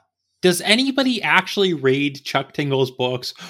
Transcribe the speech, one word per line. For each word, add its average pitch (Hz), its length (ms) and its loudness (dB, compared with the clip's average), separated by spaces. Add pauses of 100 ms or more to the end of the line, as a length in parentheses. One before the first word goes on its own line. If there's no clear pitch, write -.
(400)
Does 180 220 2
anybody 254 580 0
actually 185 540 2
read 139 500 0
Chuck - 300 -4
Tingle's 135 360 0
books, 127 440 -4 (160)